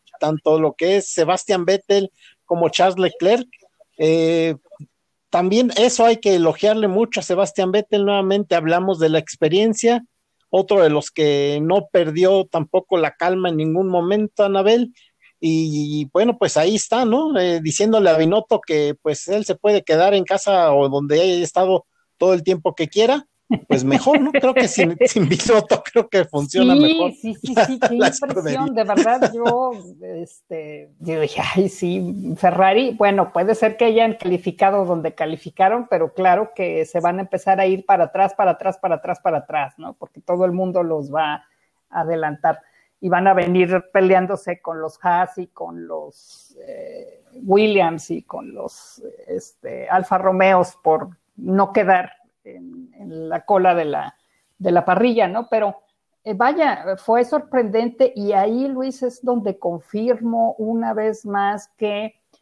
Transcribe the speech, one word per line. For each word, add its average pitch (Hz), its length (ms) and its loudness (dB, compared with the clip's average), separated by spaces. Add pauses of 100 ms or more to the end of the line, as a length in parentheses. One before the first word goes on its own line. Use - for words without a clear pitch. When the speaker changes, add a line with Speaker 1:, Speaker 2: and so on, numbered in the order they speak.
(200)
Speaker 1:
tanto 156 400 0
lo 156 140 0
que 185 240 0
es - 140 -4
Sebastian 180 540 -2
Vettel 196 460 0 (340)
como 170 240 0
Charles 180 300 0
Leclerc. 196 480 0 (500)
Eh, 165 580 2 (760)
también 202 480 2
eso 233 280 4
hay 226 120 4
que 196 180 2
elogiarle 202 520 2
mucho 214 320 -2
a 175 40 -6
Sebastian 185 480 -2
Vettel, 202 340 0
nuevamente 196 500 0
hablamos 170 440 0
de 160 100 4
la 156 100 2
experiencia, 220 840 0 (460)
otro 196 340 2
de 156 60 6
los 151 220 -2
que 147 500 0
no 190 300 0
perdió 185 540 2
tampoco 180 520 -2
la 156 180 0
calma 180 340 -2
en 160 80 -2
ningún 160 320 -2
momento, 202 560 0
Anabel, 214 480 2 (460)
y, 151 640 -2
y 139 120 -6
bueno, 220 240 2
pues - 200 -2
ahí 180 180 0
está, 233 300 -2
¿no? 269 320 0
Eh, 175 240 0
diciéndole 202 480 2
a 160 80 4
Binotto 190 440 0
que 147 400 -2
pues - 260 -4
él 202 180 -2
se 180 100 -2
puede 208 280 0
quedar 175 300 2
en 190 100 2
casa 185 500 2
o 139 160 4
donde 143 320 0
haya 180 220 0
estado 185 420 0 (320)
todo 185 160 4
el 170 100 -2
tiempo 180 320 -2
que 160 120 -4
quiera, 247 400 0 (400)
pues - 160 0
mejor, 277 380 2
¿no? 285 160 0
Creo 262 180 2
que 247 140 2
sin, 170 300 -2
<laughs> - 60 4
sin 185 220 2
Binotto 208 560 2
creo 226 240 0
que 190 180 2
funciona 180 500 2
Speaker 2:
Sí, 294 60 6
Speaker 1:
mejor 320 300 2 (100)
Speaker 2:
sí, 226 140 -8
sí, 254 200 -8
Speaker 1:
la, 233 100 4
Speaker 2:
sí, 254 200 -4
qué 240 120 0
Speaker 1:
la 208 100 4
Speaker 2:
impresión, 262 200 -4
Speaker 1:
escudería. 254 480 -4
Speaker 2:
de 220 100 0
verdad, 226 480 2
yo, 240 380 -2 (300)
este, 160 960 -14
yo 160 200 -6
dije, - 220 -4 (140)
"Ay, 185 140 2
sí, 185 680 -6
Ferrari", 190 600 2
bueno, 196 360 2
puede 196 220 0
ser 220 220 0
que 240 80 2
hayan 226 300 4
calificado 185 680 0
donde 165 280 -4
calificaron, 190 760 -2
pero 165 240 -2
claro 185 420 2
que 165 300 -2
se - 160 -6
van 175 180 -2
a 190 40 -6
empezar 190 360 -2
a 190 60 2
ir 190 200 -2
para 185 200 2
atrás, 190 300 0
para 190 160 2
atrás, 185 260 -4
para 170 180 -4
atrás, 175 240 -8
para 160 200 -2
atrás, 143 380 -6
¿no? 165 180 -16
Porque - 260 -20
todo 180 240 -2
el 180 80 0
mundo 185 300 -2
los 151 300 -6
va 151 200 -2 (560)
a 170 120 -6
adelantar 156 600 -4 (400)
y 185 80 -4
van 180 180 2
a 190 60 8
venir 180 500 0 (100)
peleándose 185 680 0
con 165 200 -10
los 156 220 -10
Haas 180 340 -2
y 180 100 -10
con 85 400 -14
los, - 720 -16 (100)
eh, - 560 -18 (200)
Williams 190 680 2
y 165 120 -10
con - 300 -16
los, - 480 -16 (260)
este, - 640 -12
Alfa 185 280 0
Romeos 185 640 2
por 160 280 0 (260)
no 190 380 -2
quedar 185 400 2 (320)
en, 175 520 -20
en 160 320 -14
la 170 160 -6
cola 185 300 4
de 165 100 -2
la, 147 300 -8 (420)
de 185 140 -2
la 175 140 2
parrilla, 220 420 2
¿no? 220 220 -6
Pero, 214 320 -2 (420)
eh, 220 100 -6
vaya, 226 640 0
fue 240 280 0
sorprendente 240 880 -2
y 202 160 -4
ahí, 220 360 0
Luis, 262 360 -8
es 247 200 -6
donde 240 360 -4
confirmo 226 1000 -4
una 226 360 -4
vez 220 320 -4
más 202 420 -4 (100)
que 214 380 -6 (260)